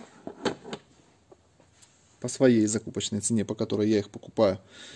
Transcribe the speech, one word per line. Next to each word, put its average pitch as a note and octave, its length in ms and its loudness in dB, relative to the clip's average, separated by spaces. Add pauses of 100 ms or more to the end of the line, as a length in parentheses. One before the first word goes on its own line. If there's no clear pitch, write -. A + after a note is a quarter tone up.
(2250)
По B2 80 -8
своей A#2+ 380 4
закупочной G#2+ 540 -6
цене, G#2 260 -2
по G#2+ 80 -6
которой G#2+ 340 -2
я G#2+ 100 4
их G2+ 120 -4
покупаю. - 480 0 (380)